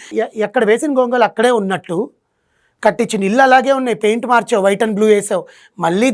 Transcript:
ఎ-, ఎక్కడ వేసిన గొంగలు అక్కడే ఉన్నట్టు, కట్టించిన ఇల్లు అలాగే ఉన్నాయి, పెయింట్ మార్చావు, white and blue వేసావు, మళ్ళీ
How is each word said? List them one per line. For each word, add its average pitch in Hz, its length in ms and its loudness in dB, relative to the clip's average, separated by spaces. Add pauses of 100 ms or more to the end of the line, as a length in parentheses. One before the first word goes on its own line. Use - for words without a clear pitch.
(220)
ఎ-, 240 100 -8 (140)
ఎక్కడ 226 260 -2
వేసిన 277 280 -2
గొంగలు 240 300 2
అక్కడే 240 300 0
ఉన్నట్టు, 185 400 -6 (840)
కట్టించిన 208 420 0
ఇల్లు 233 180 2
అలాగే 262 320 4
ఉన్నాయి, 247 260 -4
పెయింట్ 220 280 0
మార్చావు, 233 340 0
white 202 200 0
and 220 120 -2
blue 214 160 2
వేసావు, 202 280 -2 (420)
మళ్ళీ 190 300 0